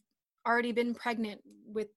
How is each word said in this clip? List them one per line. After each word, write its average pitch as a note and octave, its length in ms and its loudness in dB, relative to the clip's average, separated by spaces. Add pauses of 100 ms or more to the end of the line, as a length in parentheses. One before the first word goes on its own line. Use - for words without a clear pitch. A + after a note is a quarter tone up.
(480)
already A#3+ 240 4
been A#3+ 220 2
pregnant A3+ 480 -4 (240)
with G#3+ 320 -6